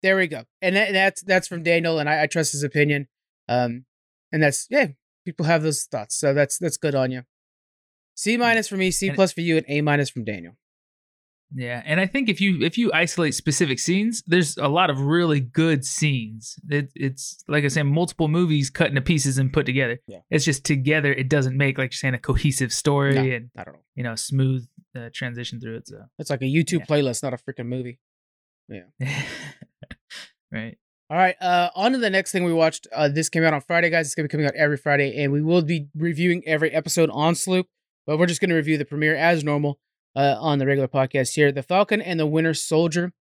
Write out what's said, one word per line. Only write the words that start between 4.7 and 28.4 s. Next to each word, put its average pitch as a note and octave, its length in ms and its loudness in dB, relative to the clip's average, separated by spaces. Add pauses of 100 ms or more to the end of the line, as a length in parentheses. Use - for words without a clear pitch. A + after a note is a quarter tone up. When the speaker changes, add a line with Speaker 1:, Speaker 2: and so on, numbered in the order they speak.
Speaker 1:
yeah, B3+ 180 2 (360)
people E3+ 220 -4
have D#3+ 160 4
those D3+ 220 -2
thoughts. - 320 -8
So C#3 180 2
that's, C#3+ 240 0
that's F3 180 -4
good D3 200 -4
on C3 160 0
you. B2+ 100 -10 (960)
C A3+ 200 0
minus A#3 320 2
for G3+ 80 -6
me, F#3+ 140 2
C F#3+ 200 -2
plus F#3+ 200 4
Speaker 2:
And - 40 -14
Speaker 1:
for E3+ 60 -6
you, E3+ 160 2
and - 120 2
A D3 140 0
minus C#3+ 280 2
from A#2+ 140 -10
Daniel. F#2+ 320 -10 (1000)
Speaker 2:
Yeah, A#2+ 280 -8
and D#3 160 0
I G3 60 2
think B3+ 220 -2
if F3+ 120 -2
you, F#3+ 220 2
if E3 140 -2
you A#3 160 0
isolate D#3+ 420 0
specific C#3+ 440 0
scenes, G#3 480 -2
there's E3+ 300 2
a D3 100 -2
lot D#3+ 240 2
of C3+ 100 -2
really D#3 380 2
good C#3+ 460 0
scenes. A2+ 720 -4 (120)
It, C#3+ 280 -4
it's, - 500 -8
like D3 180 0
I C#3+ 40 2
said, C#3+ 160 0
multiple D#3+ 420 0
movies D3+ 440 2
cut - 180 0
into C#3 120 0
pieces C3+ 380 0
and C3+ 140 0
put C#3+ 140 0
together. B2+ 420 -2
Speaker 1:
Yeah. F#2+ 120 -20 (100)
Speaker 2:
It's D3 140 0
just C3+ 200 -2
together, C#3+ 480 2
it C3 160 -2
doesn't C3 280 2
make, C#3 220 0
like C3 140 -4
you're - 60 -10
saying, C3 160 -2
a B2 40 -6
cohesive C3 540 0
story C#3 420 0
Speaker 1:
No, C3+ 80 2
Speaker 2:
and, B2 320 -4
Speaker 1:
not F#2+ 140 -14
at - 60 -20
all. - 100 -20 (100)
Speaker 2:
you B2+ 80 -8
know, A#2 140 -6
smooth, C3 500 -2 (320)
uh, A#2 140 -14
transition A#2+ 480 -10
through A2+ 160 -12
it. A2+ 120 -16
So G#2 120 -18 (180)
Speaker 1:
It's D3+ 120 -12
like C3+ 120 -2
a C3+ 40 -4
YouTube D#3 340 0
Speaker 2:
Yeah. B2+ 60 -14
Speaker 1:
playlist, C#3+ 360 0
not C3 120 -6
a - 20 -8
freaking B2 300 -12
movie. B2 340 -10 (680)